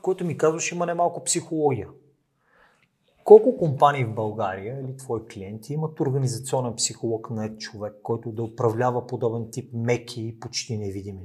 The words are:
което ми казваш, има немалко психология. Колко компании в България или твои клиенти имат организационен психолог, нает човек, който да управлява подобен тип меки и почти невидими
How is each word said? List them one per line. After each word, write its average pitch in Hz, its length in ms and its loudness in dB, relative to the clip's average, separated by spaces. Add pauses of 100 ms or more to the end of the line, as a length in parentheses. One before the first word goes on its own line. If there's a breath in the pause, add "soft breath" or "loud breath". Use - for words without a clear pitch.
което 185 240 -2
ми 147 120 -2
казваш, 160 340 2
има 175 140 -4
немалко 170 380 0
психология. 147 640 0 (1400 soft breath)
Колко 220 340 10
компании 143 480 4
в 110 80 -4
България 107 680 -4
или 131 160 -10
твои 113 240 -6 (120)
клиенти 107 400 -12
имат 156 260 -4
организационен 131 760 -2
психолог, 113 560 -4
нает 110 280 -6
човек, 104 340 -10 (100)
който 117 280 -4
да 113 120 -6
управлява 117 640 0
подобен 117 440 -4
тип - 220 -10
меки 117 480 -2
и 113 180 -8
почти - 380 -8
невидими 98 460 -8